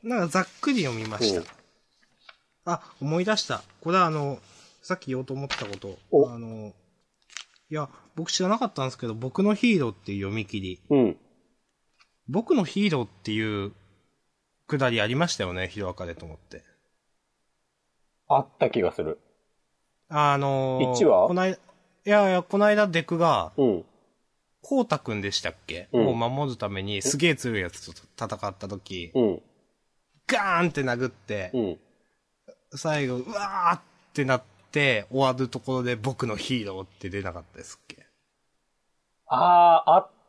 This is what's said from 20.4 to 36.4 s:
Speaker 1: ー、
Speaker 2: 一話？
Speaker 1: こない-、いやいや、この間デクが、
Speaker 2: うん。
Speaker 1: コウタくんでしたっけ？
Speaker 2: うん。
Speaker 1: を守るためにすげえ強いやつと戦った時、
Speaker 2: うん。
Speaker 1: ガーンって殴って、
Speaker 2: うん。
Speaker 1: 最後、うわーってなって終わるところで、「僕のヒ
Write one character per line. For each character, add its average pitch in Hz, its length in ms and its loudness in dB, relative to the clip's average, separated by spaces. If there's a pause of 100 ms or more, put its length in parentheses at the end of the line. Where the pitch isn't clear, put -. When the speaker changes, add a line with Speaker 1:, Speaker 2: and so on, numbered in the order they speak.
Speaker 1:
ー、 127 140 0
Speaker 2:
一 123 100 2
話？ 98 240 6
Speaker 1:
こ 180 60 -2
な 185 140 2
い-、 190 40 -2
い - 40 -8 (480)
や 202 240 4
い 190 40 2
や、 180 100 2
こ 202 160 -2
の 208 80 6
間 208 200 4
デ 165 160 0
ク 170 160 -2
が、 127 380 2
Speaker 2:
う 143 80 4
ん。 95 200 2 (760)
Speaker 1:
コ 269 200 0
ウ 226 60 2
タ 151 120 0
く 113 160 -6
ん 104 60 -4
で 98 120 -4
し - 80 -2
た 85 100 -4
っ - 40 -10 (120)
け？ 85 260 -12
Speaker 2:
う 123 80 4
ん。 107 80 4
Speaker 1:
を - 60 0
守 131 360 -2
る 117 60 -10
た 104 120 -6
め 98 140 -8
に 101 200 -6
す - 140 -2
げ 165 120 2
え 151 80 0
強 117 200 -4
い 98 40 -2
や 87 100 -4
つ - 220 -18
と - 340 -14
戦 104 220 -8
っ 95 100 -10
た 101 100 -12
時、 92 460 -12
Speaker 2:
う 131 80 2
ん。 98 200 0 (840)
Speaker 1:
ガ 196 360 0
ー 180 40 2
ン 160 40 0
っ - 20 -8
て 143 100 -4
殴 123 260 -2
っ - 20 -16
て、 101 440 -10
Speaker 2:
う 127 60 -2
ん。 90 180 -4 (960)
Speaker 1:
最 147 340 -2
後、 123 80 -4
う 127 140 -8
わ 196 440 -2
ー - 20 -6
っ - 40 -10 (320)
て 143 120 -2
な 131 140 2
っ - 40 -20 (300)
て 131 380 2
終 131 100 0
わ 131 120 4
る 127 160 -2
と 123 120 -10
こ 131 140 -4
ろ 127 100 -2
で、 123 120 -2
「僕 123 300 -4
の 107 100 -4
ヒ 127 200 -4